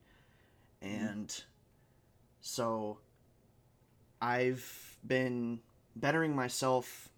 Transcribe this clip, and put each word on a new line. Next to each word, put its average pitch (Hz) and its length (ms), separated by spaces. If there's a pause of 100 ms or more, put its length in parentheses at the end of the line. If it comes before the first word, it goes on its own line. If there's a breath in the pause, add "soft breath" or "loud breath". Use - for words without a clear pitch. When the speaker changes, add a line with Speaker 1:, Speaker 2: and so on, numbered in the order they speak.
(800 soft breath)
Speaker 1:
Mm-hmm. 104 240
Speaker 2:
And 104 380 (960 soft breath)
so 113 560 (1200)
I've 123 880
been 120 540 (360)
bettering 147 400
myself, 127 840